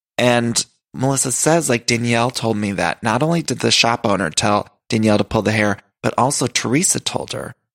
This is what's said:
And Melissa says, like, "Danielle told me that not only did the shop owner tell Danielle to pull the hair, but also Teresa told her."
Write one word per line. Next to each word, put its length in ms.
And 480
Melissa 380
says, 380
like, 160
"Danielle 460
told 260
me 160
that 300
not 180
only 220
did 160
the 120
shop 340
owner 240
tell 380
Danielle 300
to 40
pull 200
the 80
hair, 260
but 160
also 300
Teresa 520
told 340
her." 200